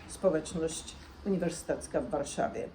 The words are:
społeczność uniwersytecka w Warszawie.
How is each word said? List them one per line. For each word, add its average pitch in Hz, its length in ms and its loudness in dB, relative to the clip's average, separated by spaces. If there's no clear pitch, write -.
społeczność 160 880 2
uniwersytecka 170 720 0
w 127 100 -2
Warszawie. 123 640 0